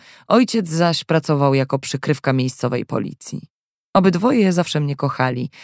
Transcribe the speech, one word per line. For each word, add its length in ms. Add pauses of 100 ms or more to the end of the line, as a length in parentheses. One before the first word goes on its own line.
(280)
ojciec 400
zaś 360
pracował 500
jako 240
przykrywka 540
miejscowej 540
policji. 560 (520)
Obydwoje 580
zawsze 280
mnie 160
kochali, 540 (140)